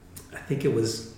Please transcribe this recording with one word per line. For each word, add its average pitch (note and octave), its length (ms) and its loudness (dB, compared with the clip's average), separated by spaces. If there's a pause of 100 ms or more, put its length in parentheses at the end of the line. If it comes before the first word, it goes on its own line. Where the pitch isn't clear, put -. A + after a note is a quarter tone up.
(340)
I - 40 -10
think C#3 260 0
it B2 100 6
was, A2+ 420 0